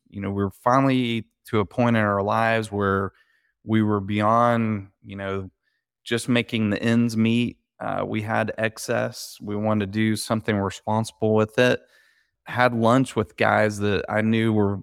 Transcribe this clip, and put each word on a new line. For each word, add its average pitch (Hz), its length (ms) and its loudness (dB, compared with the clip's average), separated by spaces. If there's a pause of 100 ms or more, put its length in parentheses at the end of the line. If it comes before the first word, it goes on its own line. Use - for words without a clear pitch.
(100)
You 101 100 -12
know, 98 100 -6
we 101 140 0
were 98 60 -2
finally 127 760 0 (200)
to 107 140 0
a 95 60 0
point 120 300 0
in 110 60 2
our 101 200 0
lives 113 500 0
where 98 400 0 (520)
we 110 180 2
were 104 180 2
beyond, 107 880 0 (160)
you 101 120 -14
know, 98 340 -6 (540)
just - 240 -4
making 117 420 0
the - 120 -2
ends 117 340 2
meet. 113 420 0 (220)
Uh, 98 260 -6
we 107 160 -6
had 110 360 -2
excess. 113 840 -6
We 104 140 -6
wanted 107 300 0
to 101 120 -6
do 110 180 2
something 110 400 -2
responsible 110 760 -2
with 107 240 2
it. 123 220 4 (640)
Had 123 300 2
lunch 117 420 2
with - 200 -4
guys 107 440 2
that 101 280 0
I 107 140 0
knew 113 300 2
were, 101 300 2